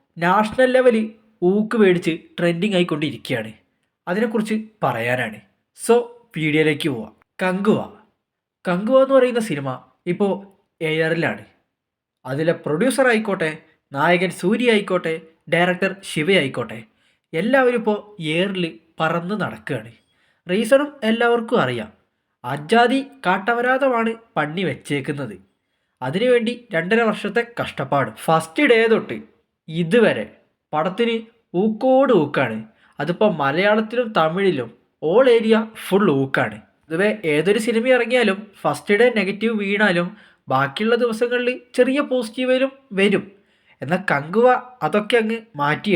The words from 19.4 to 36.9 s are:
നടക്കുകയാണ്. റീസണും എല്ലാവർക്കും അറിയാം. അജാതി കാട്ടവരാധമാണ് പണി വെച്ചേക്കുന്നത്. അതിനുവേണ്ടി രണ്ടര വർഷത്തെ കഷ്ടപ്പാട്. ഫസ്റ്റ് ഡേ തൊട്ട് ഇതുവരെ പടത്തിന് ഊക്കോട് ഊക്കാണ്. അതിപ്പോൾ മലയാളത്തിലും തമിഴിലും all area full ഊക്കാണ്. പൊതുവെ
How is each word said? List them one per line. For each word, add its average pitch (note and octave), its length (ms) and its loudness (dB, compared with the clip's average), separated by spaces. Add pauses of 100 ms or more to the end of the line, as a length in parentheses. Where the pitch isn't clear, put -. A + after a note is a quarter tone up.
നടക്കുകയാണ്. A2 480 -8 (640)
റീസണും C4+ 360 2 (220)
എല്ലാവർക്കും A#3 540 0
അറിയാം. A#2 240 -6 (540)
അജാതി A3 540 2 (260)
കാട്ടവരാധമാണ് A#3 840 0 (240)
പണി D#3 320 -4
വെച്ചേക്കുന്നത്. C#3 680 -6 (720)
അതിനുവേണ്ടി A#3 460 0 (220)
രണ്ടര F3+ 340 0
വർഷത്തെ G#3+ 340 -2 (160)
കഷ്ടപ്പാട്. C3+ 520 -2 (140)
ഫസ്റ്റ് E3 480 2
ഡേ A3+ 40 6 (160)
തൊട്ട് E3+ 240 -2 (520)
ഇതുവരെ E3 560 2 (500)
പടത്തിന് A#3 420 -2 (460)
ഊക്കോട് C4 580 2
ഊക്കാണ്. C3+ 380 -2 (420)
അതിപ്പോൾ F3 320 0 (100)
മലയാളത്തിലും G#3+ 640 0 (140)
തമിഴിലും D#3+ 500 0 (380)
all A#3 260 4
area A3 260 2 (260)
full G3+ 200 2 (140)
ഊക്കാണ്. C3+ 360 -2 (280)
പൊതുവെ F3+ 260 0 (220)